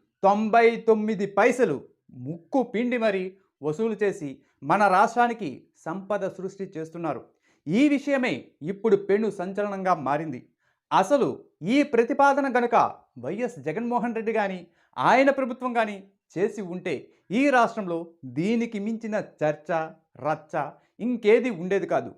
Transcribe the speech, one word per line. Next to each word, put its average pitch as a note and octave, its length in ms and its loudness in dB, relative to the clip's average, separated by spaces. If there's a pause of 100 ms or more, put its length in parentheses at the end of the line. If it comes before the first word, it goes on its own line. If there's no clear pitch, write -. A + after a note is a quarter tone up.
(220)
తొంభై G#3+ 440 4 (220)
తొమ్మిది G#3+ 380 2 (120)
పైసలు A3+ 380 4 (500)
ముక్కు E3+ 340 -2 (120)
పిండి A#3+ 300 -2
మరీ F#3+ 220 0 (420)
వసూలు G#3+ 360 -2
చేసి F3 260 -2 (420)
మన G3 120 4 (120)
రాష్ట్రానికి A3+ 560 2 (360)
సంపద F#3+ 380 -6 (120)
సృష్టి F#3+ 280 -10 (120)
చేస్తున్నారు. D#3+ 440 -8 (460)
ఈ G3 160 2 (120)
విషయమే B3+ 400 -2 (380)
ఇప్పుడు G3+ 240 2 (120)
పెను G#3 200 0 (100)
సంచలనంగా F#3+ 560 -2 (120)
మారింది. C#3+ 340 -2 (500)
అసలు F#3+ 380 4 (460)
ఈ - 20 4 (160)
ప్రతిపాదన C#4 540 4 (100)
గనుక A#3 200 2 (480)
వైఎస్ G3 420 -6
జగన్మోహన్ A#3 520 -4
రెడ్డి A3 200 -4
గాని, F#3+ 220 -4 (360)
ఆయన A3+ 420 4
ప్రభుత్వం B3+ 400 -6
గాని G#3+ 180 -2 (380)
చేసి G#3+ 280 -2 (120)
ఉంటే, F3 200 -6 (440)
ఈ C4+ 40 2 (140)
రాష్ట్రంలో G3+ 420 0 (400)
దీనికి A3+ 480 -2
మించిన A3 300 -6 (240)
చర్చ, D3+ 300 -2 (540)
రచ్చ D#3 300 -4 (520)
ఇంకేది A#3+ 440 2 (120)
ఉండేది F3+ 300 -2
కాదు. B2+ 260 -2